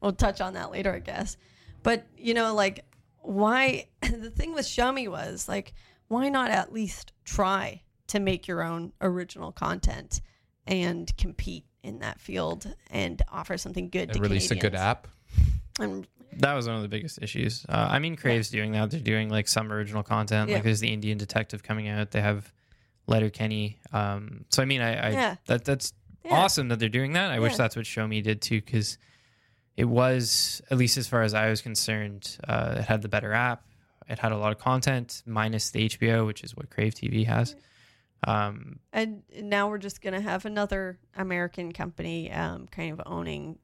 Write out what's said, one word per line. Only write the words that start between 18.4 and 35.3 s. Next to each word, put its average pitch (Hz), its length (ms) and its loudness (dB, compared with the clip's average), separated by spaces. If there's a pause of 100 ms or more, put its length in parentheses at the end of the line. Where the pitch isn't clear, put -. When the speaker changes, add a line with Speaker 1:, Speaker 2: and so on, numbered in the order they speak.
Speaker 3:
doing 107 240 -2
that. 110 180 2
They're 160 80 -2
doing, 110 300 0
like, 107 200 2
some 110 220 2
original 107 320 -2
content. 107 460 2
Speaker 1:
Yeah. 104 60 2
Speaker 3:
Like, 104 80 2
there's 107 160 4
the 113 120 0
Indian 107 260 -2
Detective 104 460 -4
coming 107 260 -4
out. 104 220 -2
They 107 100 2
have 104 300 0 (540)
Letterkenny. 107 760 0 (140)
Um, 104 560 -4
so, - 120 -2
I 131 40 0
mean, 135 160 0
I, 113 260 0
I - 40 0
Speaker 1:
Yeah. 220 240 0 (100)
Speaker 3:
that, 120 200 0
that's 139 280 -2 (320)
Speaker 1:
Yeah. 131 100 2
Speaker 3:
awesome 160 340 2
that 113 100 0
they're 113 100 2
doing 131 240 0
that. 180 180 2
I 120 80 0
wish 117 140 2
Speaker 1:
Yeah. - 60 -4
Speaker 3:
that's 117 160 2
what 113 100 -6
Xiaomi 107 380 -2
did, 107 180 0
too, 110 200 0
'cause - 360 -2 (800)
it 120 80 4
was, 123 840 4
at 131 80 2
least 123 200 4
as 123 100 -2
far 120 140 4
as 107 120 4
I 110 160 4
was 110 120 2
concerned, 107 760 -2 (100)
uh, 117 320 2
it 113 60 -2
had 110 160 2
the 107 60 -4
better 104 240 0
app. 120 320 2 (460)
It 120 100 -6
had 113 140 2
a 104 40 0
lot 107 140 2
of 107 80 -2
content, 127 640 0
minus 110 440 0